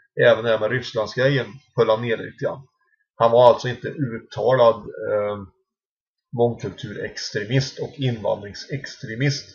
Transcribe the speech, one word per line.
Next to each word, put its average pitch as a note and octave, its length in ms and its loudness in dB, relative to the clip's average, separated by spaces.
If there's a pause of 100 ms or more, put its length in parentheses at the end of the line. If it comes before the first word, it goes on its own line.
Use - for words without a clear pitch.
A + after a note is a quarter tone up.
(280)
Även A2+ 160 6
det A#2 60 0
här A2 100 2
med G#2+ 120 0
Rysslandsgrejen B2 760 -2 (300)
höll A2+ 140 4
han A2 120 2
nere A#2 220 -2
lite - 220 -10
grann. - 220 -8 (480)
Han A#2 160 4
var A#2+ 180 8
alltså A2+ 180 2
inte A#2+ 200 -8
uttalad, A#2 880 0
eh, G#2 600 -4 (1000)
mångkulturextremist A2 1400 -4
och A2+ 180 -8
invandringsextremist A2+ 1600 -6